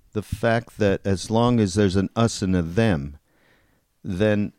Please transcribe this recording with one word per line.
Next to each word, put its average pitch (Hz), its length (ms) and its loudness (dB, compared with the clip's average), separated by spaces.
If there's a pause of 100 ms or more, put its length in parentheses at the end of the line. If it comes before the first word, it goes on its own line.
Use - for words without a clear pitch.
(140)
the 104 80 -4
fact - 560 -4
that 98 280 0
as 98 240 -2
long 117 300 2
as 95 140 0
there's 101 200 2
an 95 220 0
us 113 240 0
and 92 160 0
a 87 60 2
them, 82 560 -2 (840)
then 104 560 0